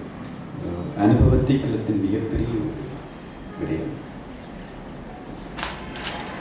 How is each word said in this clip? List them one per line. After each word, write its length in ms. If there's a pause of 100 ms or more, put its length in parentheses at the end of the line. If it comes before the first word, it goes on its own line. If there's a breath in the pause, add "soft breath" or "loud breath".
(600)
அஹ், 420
அனுபவத்தை 580
கிளத்தும் 420
மிகப்பெரிய 460
ஒரு 240 (880)
விடயம். 320 (2500)